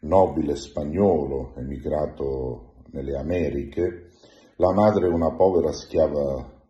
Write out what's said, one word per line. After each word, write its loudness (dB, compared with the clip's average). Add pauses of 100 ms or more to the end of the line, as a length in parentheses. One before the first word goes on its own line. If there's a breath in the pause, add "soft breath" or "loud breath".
nobile 2
spagnolo -2
emigrato -6
nelle -8
Americhe, -4 (480 soft breath)
la 4
madre 4
una 2
povera 4
schiava -2 (180)